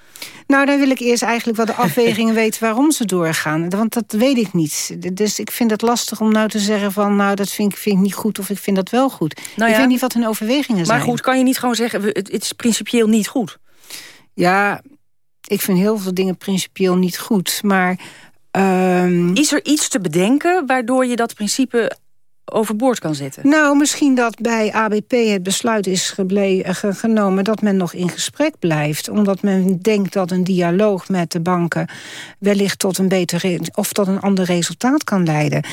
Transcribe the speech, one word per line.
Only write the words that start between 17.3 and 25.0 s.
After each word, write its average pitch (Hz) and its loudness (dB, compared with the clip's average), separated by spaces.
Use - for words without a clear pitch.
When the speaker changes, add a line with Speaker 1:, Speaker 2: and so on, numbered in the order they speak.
Speaker 1:
maar, 185 0
ehm, 180 2
Speaker 2:
Is 294 2
er - 0
iets 294 0
te 254 -2
bedenken 247 0
waardoor 254 0
je 240 -2
dat 233 -2
principe 233 -2
overboord 220 0
kan 156 -4
zetten? 139 -2
Speaker 1:
Nou, 294 4
misschien 285 2
dat 233 0
bij 220 0
A 220 2
B 202 0